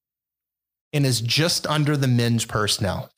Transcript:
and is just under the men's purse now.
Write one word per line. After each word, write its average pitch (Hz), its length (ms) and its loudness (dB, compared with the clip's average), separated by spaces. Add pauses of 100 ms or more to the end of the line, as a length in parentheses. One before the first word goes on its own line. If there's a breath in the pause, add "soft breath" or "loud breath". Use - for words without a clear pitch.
(920)
and 147 140 2
is 120 140 0
just 143 460 0
under 151 300 0
the 135 120 0
men's 117 360 2
purse - 360 -2
now. 90 380 -4